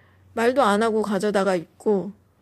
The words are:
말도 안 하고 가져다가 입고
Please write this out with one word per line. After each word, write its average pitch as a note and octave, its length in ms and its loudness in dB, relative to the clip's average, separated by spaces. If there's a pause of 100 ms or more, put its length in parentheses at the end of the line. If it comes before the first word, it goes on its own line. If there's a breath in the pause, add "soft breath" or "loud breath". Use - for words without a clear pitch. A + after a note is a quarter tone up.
(320 soft breath)
말도 B3 300 0
안 G#3 200 2
하고 A3 200 0
가져다가 G3 540 0
입고 G3 560 -4 (300)